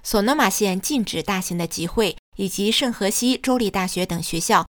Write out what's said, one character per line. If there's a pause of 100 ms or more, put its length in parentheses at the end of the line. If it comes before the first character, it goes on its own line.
索
诺
玛
县
禁
止
大
型
的
集
会， (180)
以
及
圣
荷
西
州
立
大
学
等
学
校